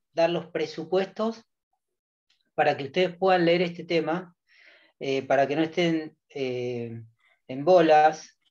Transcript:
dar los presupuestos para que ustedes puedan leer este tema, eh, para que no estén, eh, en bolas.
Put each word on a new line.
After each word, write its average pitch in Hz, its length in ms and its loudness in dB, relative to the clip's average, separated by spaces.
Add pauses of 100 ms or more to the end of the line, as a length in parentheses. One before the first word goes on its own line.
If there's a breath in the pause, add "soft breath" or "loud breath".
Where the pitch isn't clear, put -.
(120)
dar 165 180 0
los 170 180 -6
presupuestos 185 960 -4 (1080)
para 147 220 0
que 139 80 -8
ustedes 175 320 -2
puedan 185 280 2
leer 170 180 2
este 170 220 -6
tema, 165 500 -2 (640 soft breath)
eh, 135 240 -4
para 135 240 2
que 143 100 -4
no 160 60 0
estén, 160 540 -2 (140)
eh, 123 720 -6 (480)
en 131 160 -8
bolas. 156 720 4 (120)